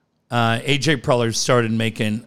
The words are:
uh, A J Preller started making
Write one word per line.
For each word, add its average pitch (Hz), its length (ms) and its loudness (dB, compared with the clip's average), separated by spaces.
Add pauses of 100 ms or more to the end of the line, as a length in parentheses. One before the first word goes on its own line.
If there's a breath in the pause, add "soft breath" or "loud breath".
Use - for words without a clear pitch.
(320)
uh, 117 320 0
A 143 140 0
J 143 180 0
Preller 120 400 0
started 120 380 2
making 113 540 -2